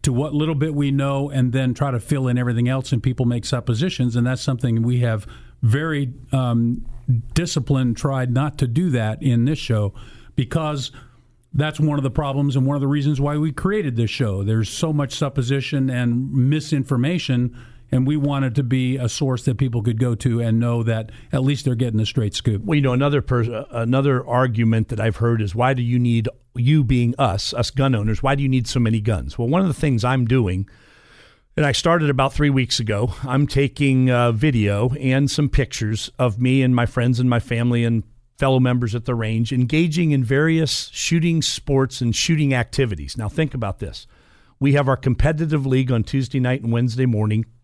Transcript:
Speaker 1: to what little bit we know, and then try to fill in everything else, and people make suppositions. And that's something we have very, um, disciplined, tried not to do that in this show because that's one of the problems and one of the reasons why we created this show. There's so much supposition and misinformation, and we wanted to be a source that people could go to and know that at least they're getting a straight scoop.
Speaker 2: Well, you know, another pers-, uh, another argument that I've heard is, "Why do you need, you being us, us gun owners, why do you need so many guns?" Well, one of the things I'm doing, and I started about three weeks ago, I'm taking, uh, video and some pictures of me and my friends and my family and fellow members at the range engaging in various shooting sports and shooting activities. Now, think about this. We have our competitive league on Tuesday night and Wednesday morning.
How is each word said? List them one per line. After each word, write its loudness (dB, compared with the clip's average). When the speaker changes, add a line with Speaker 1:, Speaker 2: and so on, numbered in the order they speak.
Speaker 1:
to 0
what -2
little -2
bit -2
we 0
know, -2
and 0
then 0
try -2
to -2
fill -2
in 0
everything 0
else, -4
and 0
people 0
make -2
suppositions. -2
And 2
that's -2
something 0
we 0
have -2
very, 0
um, 0
disciplined, 0
tried -2
not 0
to 2
do 0
that -2
in 2
this 0
show -2
because -2
that's -2
one 0
of -2
the 0
problems -2
and 2
one 0
of -2
the 0
reasons 0
why 0
we -2
created -2
this 0
show. -2
There's 0
so -2
much -2
supposition -2
and 0
misinformation, 0
and 2
we 0
wanted 0
to 2
be 0
a -2
source -2
that 0
people 0
could 0
go 2
to 0
and 2
know 0
that -2
at 0
least 0
they're 0
getting 0
a 0
straight -2
scoop. -2
Speaker 2:
Well, 2
you 4
know, 2
another 2
pers-, 0
uh, -8
another 0
argument 2
that -6
I've 0
heard 0
is, -4
"Why 2
do -2
you 0
need, 2
you 4
being 2
us, 0
us -4
gun 2
owners, -2
why 2
do -2
you 0
need 0
so -2
many 2
guns?" -4
Well, -2
one 2
of 2
the 0
things 0
I'm 0
doing, 0
and 2
I 2
started 2
about 2
three 2
weeks 0
ago, -2
I'm 2
taking, 2
uh, 4
video 2
and 0
some 0
pictures -2
of 0
me 4
and 4
my 2
friends 0
and 2
my 2
family 0
and 0
fellow 2
members 0
at -6
the -2
range -2
engaging 0
in 0
various 0
shooting 0
sports -2
and 0
shooting 0
activities. -2
Now, -4
think -2
about -6
this. -12
We 2
have 2
our 2
competitive 0
league 2
on 2
Tuesday -2
night 0
and -2
Wednesday 0
morning. 0